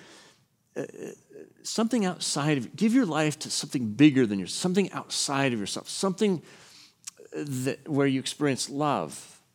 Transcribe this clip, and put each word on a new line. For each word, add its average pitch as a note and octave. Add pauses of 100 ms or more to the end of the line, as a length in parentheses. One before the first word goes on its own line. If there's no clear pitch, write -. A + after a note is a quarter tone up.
(760)
Uh, C#3 (800)
something A3+
outside D3+
of, A#2+
give A3
your C4
life D#3
to A#2+
something B2
bigger C3
than G2+
yourself, F2
something F#3
outside C3+
of A2+
yourself, -
something G3 (920)
that, C3+
where C#3+
you C3+
experience C#3
love C3+ (120)